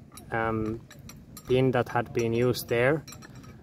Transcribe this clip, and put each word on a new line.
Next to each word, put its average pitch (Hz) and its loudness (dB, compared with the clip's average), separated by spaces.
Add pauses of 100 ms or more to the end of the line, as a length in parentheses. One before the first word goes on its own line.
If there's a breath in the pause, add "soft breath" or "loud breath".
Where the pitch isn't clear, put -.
(320)
um, 113 0 (680)
pin 127 4
that 120 2
had 120 -2
been 117 2
used 123 2
there. 127 2 (600 loud breath)